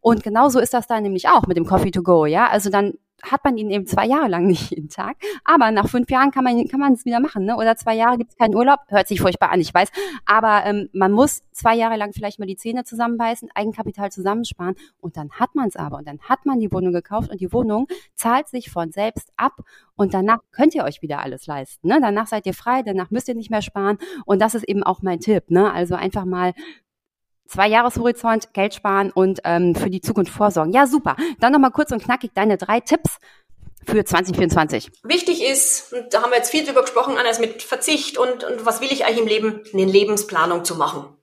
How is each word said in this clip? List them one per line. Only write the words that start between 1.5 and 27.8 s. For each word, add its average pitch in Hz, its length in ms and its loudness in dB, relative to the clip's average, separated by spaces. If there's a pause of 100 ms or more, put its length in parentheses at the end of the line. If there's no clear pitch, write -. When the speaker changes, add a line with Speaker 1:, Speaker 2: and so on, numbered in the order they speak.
Speaker 1:
dem 170 100 0
Coffee 190 260 2
to 185 120 -4
go, 165 220 6
ja? 165 240 2
Also 202 200 0
dann 202 260 0 (280)
hat - 200 -2
man 262 120 2
ihn 214 140 -4
eben 196 160 -2
zwei 202 220 0
Jahre 277 200 2
lang 175 200 2
nicht 180 240 2
jeden 151 180 -10
Tag, - 260 -8 (280)
aber 277 260 4
nach 214 180 2
fünf 247 220 0
Jahren 269 220 4
kann 262 120 0
man, 240 240 2
kann 269 120 -4
man 277 140 4
es 226 120 -2
wieder 240 140 0
machen, 220 260 -2
ne? 220 100 0
Oder 226 200 2
zwei 226 180 -4
Jahre 233 240 2
gibt's 233 180 -8
keinen 220 200 2
Urlaub, 269 320 4
hört 202 200 2
sich 196 140 -2
furchtbar 185 300 2
an, 175 100 2
ich 160 100 -4
weiß, 185 180 2 (360)
aber, 214 400 4
ähm, 202 260 -4
man 190 200 4
muss 247 400 2
zwei 226 240 2
Jahre 226 220 0
lang 208 160 -6
vielleicht - 260 -8
mal 202 80 -8
die 190 80 -8
Zähne 233 280 -8
zusammenbeißen, 233 680 -4
Eigenkapital 202 580 -6
zusammensparen 196 640 -4 (260)
und 170 180 -12
dann 151 160 -12
hat - 200 -4
man's 254 220 -2
aber 143 220 -8
und 147 100 -16
dann 147 140 -16
hat - 260 -4
man 269 120 0
die 214 120 -2
Wohnung 185 220 0
gekauft 208 360 -6
und 202 120 -12
die 180 120 -6
Wohnung 226 320 0 (300)
zahlt 254 320 -2
sich - 240 -12
von 165 200 -6
selbst - 460 -6
ab 262 160 -2 (420)
und 196 200 -2
danach 208 240 2 (120)
könnt 311 220 2
ihr 277 100 -2
euch - 200 -6
wieder 147 160 -6
alles 143 260 -10
leisten, 143 440 -6
ne? 269 120 4
Danach 214 240 0
seid 214 220 -6
ihr 185 80 -4
frei, 254 260 -2
danach 190 300 -6
müsst 233 160 -4
ihr 247 80 -6
nicht 220 160 -10
mehr 214 100 0
sparen 202 380 -4 (260)
und 196 160 2
das 220 140 2
ist 214 120 -6
eben 196 140 -2
auch - 220 -2
mein 180 160 -2
Tipp, 196 320 0
ne? 185 200 4
Also 175 220 -4
einfach 190 320 -4
mal 180 280 -2 (920)
zwei 196 200 2
Jahreshorizont, 233 840 0